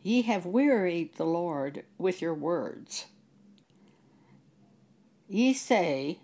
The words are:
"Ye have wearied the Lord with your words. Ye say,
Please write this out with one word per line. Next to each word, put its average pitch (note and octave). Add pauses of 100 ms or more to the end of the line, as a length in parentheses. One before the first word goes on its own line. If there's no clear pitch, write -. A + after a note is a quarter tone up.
"Ye A#3+
have G3+
wearied F#3
the D#3+
Lord E3 (120)
with F3+
your E3
words. D3+ (2250)
Ye A#3+
say, E3+